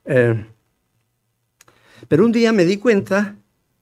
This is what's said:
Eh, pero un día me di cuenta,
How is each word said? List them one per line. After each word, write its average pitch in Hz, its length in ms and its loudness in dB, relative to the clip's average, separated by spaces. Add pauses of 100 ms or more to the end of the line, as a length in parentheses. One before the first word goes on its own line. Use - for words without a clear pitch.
Eh, 117 420 -2 (1600)
pero 160 180 2
un 233 80 2
día 226 200 2
me 196 120 2
di 185 120 0
cuenta, 202 600 -2 (460)